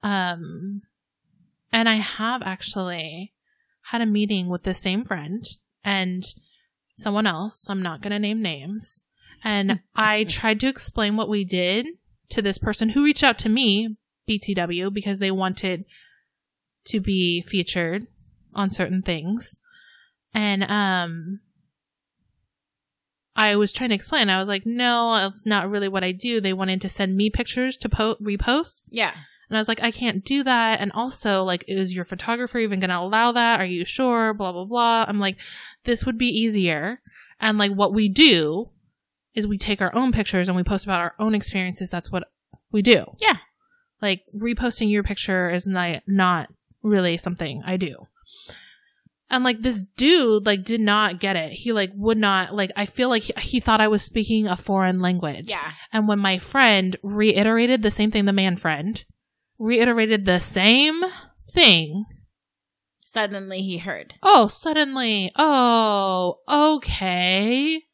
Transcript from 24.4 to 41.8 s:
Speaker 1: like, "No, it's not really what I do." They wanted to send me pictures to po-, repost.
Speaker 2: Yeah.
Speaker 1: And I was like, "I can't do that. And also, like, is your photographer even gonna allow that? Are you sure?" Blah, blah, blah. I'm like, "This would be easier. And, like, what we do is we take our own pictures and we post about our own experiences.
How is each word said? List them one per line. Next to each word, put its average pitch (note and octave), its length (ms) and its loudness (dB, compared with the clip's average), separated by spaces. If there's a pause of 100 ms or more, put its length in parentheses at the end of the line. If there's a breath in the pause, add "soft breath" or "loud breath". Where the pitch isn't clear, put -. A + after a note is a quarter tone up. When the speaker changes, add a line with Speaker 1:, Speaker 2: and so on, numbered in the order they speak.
Speaker 1:
like, G3 180 -4
"No, A#3 600 0
it's G3 180 -10
not G3+ 240 0
really G3+ 180 -2
what F#3+ 160 -2
I F#3 80 -2
do." A3+ 300 -2
They F#3+ 120 -2
wanted F#3+ 280 -2
to G3 80 -6
send F#3+ 260 -2
me G#3 140 2
pictures B3 480 -4
to - 120 -6
po-, A3 320 0
repost. G#3+ 680 -2
Speaker 2:
Yeah. A3 240 -2 (360 loud breath)
Speaker 1:
And A3 80 0
I - 20 2
was G#3+ 80 0
like, A3+ 140 -2
"I A#3 100 0
can't G#3+ 340 -4
do C#4 180 0
that. A#3 380 2
And G3+ 120 -4
also, G#3+ 500 -2
like, F3+ 240 -2
is F#3+ 260 -2
your F3+ 120 -6
photographer A#3+ 540 -6
even G#3 200 0
gonna F#3 200 0
allow A3 320 2
that? A#3 300 2
Are F#3+ 40 0
you F3+ 200 -4
sure?" A#3 480 0
Blah, G3 180 -4
blah, F3+ 140 -8
blah. A#3 420 2
I'm G#3 120 -2
like, G3 180 -2 (480 loud breath)
"This A#3 200 0
would B3 120 -2
be B3 100 0
easier. G#3 760 0 (380 loud breath)
And, G#3+ 180 0
like, G3+ 160 2
what G3 200 2
we G#3+ 160 2
do F#3+ 600 6 (640)
is G#3+ 140 -2
we G3+ 100 -2
take G3 240 -2
our F#3+ 140 -2
own B3+ 160 2
pictures G3 380 0
and F3+ 80 0
we F3+ 60 0
post F#3+ 220 -2
about F#3+ 140 -2
our E3+ 180 -4
own A3 160 0
experiences. F#3+ 560 -4